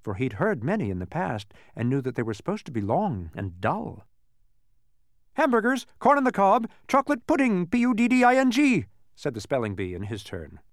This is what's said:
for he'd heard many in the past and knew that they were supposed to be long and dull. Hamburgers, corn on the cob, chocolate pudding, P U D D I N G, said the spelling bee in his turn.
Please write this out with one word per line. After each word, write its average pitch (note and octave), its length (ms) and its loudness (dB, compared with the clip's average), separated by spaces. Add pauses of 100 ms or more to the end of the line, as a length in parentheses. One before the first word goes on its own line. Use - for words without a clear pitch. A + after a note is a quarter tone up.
for G#2 140 -8
he'd A#2+ 200 -4
heard D#3+ 300 -2
many E3 260 -2
in F#2 80 -4
the F2+ 80 -6
past C#3+ 460 -6 (240)
and A2+ 120 -2
knew C3+ 120 0
that B2+ 140 -6
they - 80 -4
were A2 120 -4
supposed G3 320 -8
to D#3 60 -12
be A#2 80 -4
long G#2+ 540 -2
and F2+ 260 -8
dull. G#2+ 460 -4 (1300)
Hamburgers, B3 520 2 (120)
corn C#4+ 200 4
on C#4 60 0
the B3+ 80 2
cob, G3+ 360 2 (200)
chocolate C#4 380 0
pudding, B3 400 2
P G#3 120 -2
U A#3+ 160 2
D A#3 140 2
D B3+ 140 4
I B3 140 6
N C4 140 4
G, A#3+ 360 2 (280)
said C#3 200 -6
the A2 60 -8
spelling A2+ 340 -4
bee F#2 200 -6
in F2+ 100 -8
his G#2 180 -10
turn. E2 380 -14 (120)